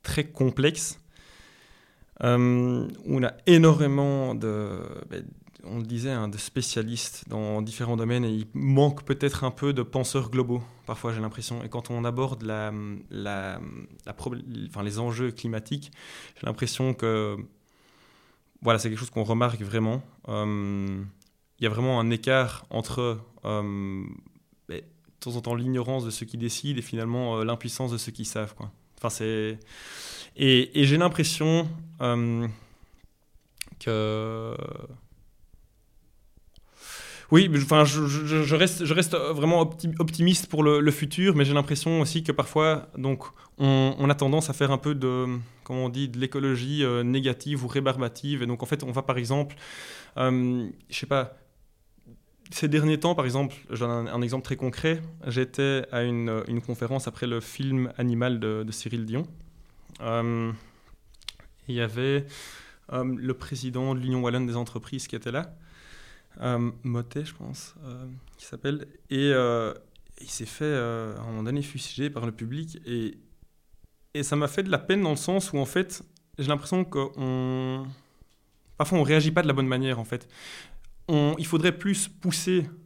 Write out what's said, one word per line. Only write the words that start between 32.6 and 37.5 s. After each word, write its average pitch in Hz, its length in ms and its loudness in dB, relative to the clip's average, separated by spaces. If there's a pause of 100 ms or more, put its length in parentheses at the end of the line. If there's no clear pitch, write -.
que, 110 800 -2 (2750)
oui, 185 160 10
mais 151 100 4